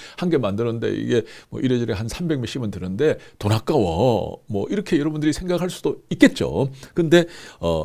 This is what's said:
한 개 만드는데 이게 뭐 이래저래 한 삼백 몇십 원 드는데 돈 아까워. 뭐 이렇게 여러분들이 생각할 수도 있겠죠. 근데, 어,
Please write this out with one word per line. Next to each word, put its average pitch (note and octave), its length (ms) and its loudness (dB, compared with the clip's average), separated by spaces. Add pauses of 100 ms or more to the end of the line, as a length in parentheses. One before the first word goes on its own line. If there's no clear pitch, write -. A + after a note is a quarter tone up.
(160)
한 F3 140 -2
개 D#3 80 4
만드는데 A2+ 560 0
이게 A#2 280 2 (280)
뭐 A2+ 100 -8
이래저래 A#2+ 320 2
한 A2 160 -4
삼백 D#3+ 320 -2
몇십 A#2+ 220 -4
원 G#2 80 -2
드는데 G2 480 0 (200)
돈 G2+ 140 2
아까워. A2 920 2
뭐 G2 240 -2
이렇게 F#3+ 280 0
여러분들이 D3+ 360 0
생각할 F3+ 340 -2
수도 - 400 -4
있겠죠. G#2 640 0 (240)
근데, E3+ 320 4 (340)
어, E2 240 0